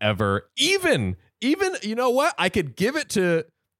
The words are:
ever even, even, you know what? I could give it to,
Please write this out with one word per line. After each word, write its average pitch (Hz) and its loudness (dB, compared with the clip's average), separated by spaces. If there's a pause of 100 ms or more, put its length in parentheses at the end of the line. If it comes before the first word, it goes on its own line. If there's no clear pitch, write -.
ever 104 0
even, 285 0 (240)
even, 370 0
you 214 -4
know 247 0
what? 277 2
I 180 0
could 156 -2
give 226 0
it 196 -6
to, 170 2 (360)